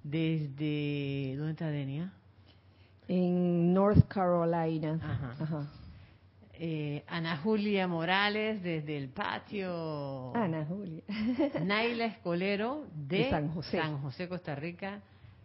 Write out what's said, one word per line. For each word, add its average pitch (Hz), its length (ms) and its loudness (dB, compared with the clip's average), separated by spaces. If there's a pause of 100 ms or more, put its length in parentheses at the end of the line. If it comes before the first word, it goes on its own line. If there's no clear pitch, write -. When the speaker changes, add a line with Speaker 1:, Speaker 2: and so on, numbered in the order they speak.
Speaker 1:
desde, 147 1300 0
¿dónde 156 160 -2
está 156 180 -4
Denia? 147 420 -4 (920)
Speaker 2:
En 180 640 4
North 202 360 8
Carolina. 165 920 2
Speaker 1:
Ajá. 139 440 -4
Speaker 2:
Ajá. 151 280 -4 (800)
Speaker 1:
Eh, 151 520 -4
Ana 165 300 -2
Julia 202 500 2
Morales, 202 720 2
desde 156 380 -2
el 139 120 -4
patio. 143 1200 -4
Speaker 2:
Ana 156 300 0
Julia. 175 420 -8
<laughs> 226 580 0
Speaker 1:
Naila 233 420 2
Escolero, 202 840 -2
de 151 260 -2
Speaker 2:
De 247 120 4
San 151 240 0
José. 175 260 -2
Speaker 1:
San 151 220 -2
José, 147 260 -6
Costa 165 280 -6
Rica. 175 440 -8 (440)